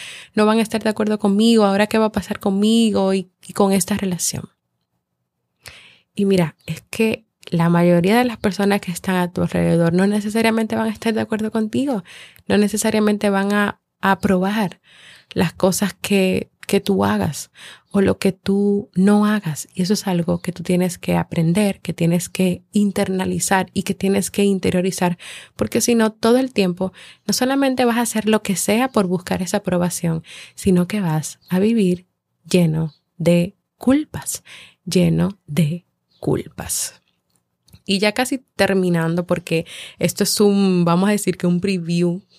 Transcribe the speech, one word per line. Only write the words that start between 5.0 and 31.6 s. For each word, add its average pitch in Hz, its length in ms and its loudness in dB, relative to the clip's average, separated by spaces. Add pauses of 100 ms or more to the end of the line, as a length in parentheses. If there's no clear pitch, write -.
Y 202 80 0
mira, 180 320 2 (100)
es - 240 -8
que - 360 -2 (240)
la 165 180 2
mayoría 175 500 4
de 247 80 2
las 233 120 -4
personas 202 420 0
que 185 120 -8
están 185 260 -4
a 180 140 -2
tu 180 100 -4
alrededor 170 500 0
no 185 160 2
necesariamente 220 720 -2
van 220 100 -2
a 220 60 -4
estar 226 200 -4
de 220 80 -2
acuerdo 214 300 -4
contigo, 226 540 -2 (420)
no 196 100 2
necesariamente 208 720 0
van 196 220 0
a, 202 300 -2 (180)
a 190 120 0
aprobar 190 680 0 (540)
las 185 180 0
cosas 185 420 0
que, 185 580 -2 (160)
que 196 120 2
tú 196 240 0
hagas, 202 480 -4 (460)
o 202 40 4
lo 190 180 0
que 196 120 0
tú 202 640 -2
no 208 320 4
hagas. 208 480 -4
Y - 80 -4
eso 185 120 0
es 202 120 -4
algo 175 340 -2
que - 120 -8
tú 170 100 -12
tienes 180 380 -2
que 175 180 -2
aprender, 170 640 0
que - 140 -8
tienes 175 360 0
que 180 420 -2
internalizar 190 1000 0
y 190 80 -2
que 185 140 -4
tienes 196 340 0
que - 140 0
interiorizar, 185 720 0 (380)
porque 220 260 -2
si 240 140 2
no, 220 160 4
todo 233 260 2
el 262 160 0
tiempo 185 400 -2 (320)
no 202 80 -2
solamente 262 520 0
vas 233 120 2
a 247 40 0
hacer 220 280 -2
lo 214 140 2
que 196 120 -2
sea 233 340 0
por 208 180 0
buscar 180 340 -2
esa 190 160 -4
aprobación, 175 640 -2 (320)
sino 180 340 2
que 208 140 -4
vas 156 380 -4 (100)
a 180 80 0
vivir 196 480 2 (420)